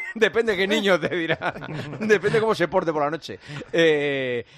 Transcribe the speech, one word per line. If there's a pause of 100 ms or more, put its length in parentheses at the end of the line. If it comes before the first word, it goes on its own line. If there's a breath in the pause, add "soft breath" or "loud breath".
(160)
depende
qué
niño,
te
dirá. (240)
<laughs>
Depende
cómo
se
porte
por
la
noche. (340 loud breath)
Eh, (120)